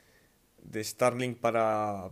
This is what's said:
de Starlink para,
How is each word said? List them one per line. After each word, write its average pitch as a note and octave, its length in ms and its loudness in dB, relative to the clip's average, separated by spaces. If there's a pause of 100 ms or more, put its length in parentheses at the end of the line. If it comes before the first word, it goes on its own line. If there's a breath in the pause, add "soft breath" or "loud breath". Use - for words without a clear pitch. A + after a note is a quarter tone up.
(600 soft breath)
de - 200 -6
Starlink B2 580 0
para, G#2+ 720 0